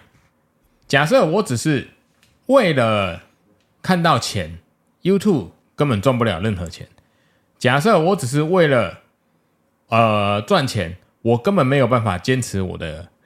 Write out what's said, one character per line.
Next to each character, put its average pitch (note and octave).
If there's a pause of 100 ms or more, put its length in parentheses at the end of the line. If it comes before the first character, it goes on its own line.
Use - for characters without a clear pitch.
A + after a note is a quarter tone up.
(880)
假 C#3+
设 A3
我 F3
只 B2+
是 C3+ (600)
为 A3
了 G#2+ (600)
看 F3+
到 D#3+
钱， E2+ (460)
YouTube F3+ (240)
根 D3
本 G#2+
赚 C3
不 A#2
了 F2+
任 G#2+
何 E2+
钱。 - (720)
假 B2
设 G3
我 E3+
只 C3+
是 C#3+
为 E3
了， A#2 (840)
呃， G#2
赚 D3
钱， F2+ (240)
我 A#2
根 G3
本 D#3
没 C3+
有 C3
办 A#2
法 F#2
坚 B2+
持 G2
我 F2
的 E2 (180)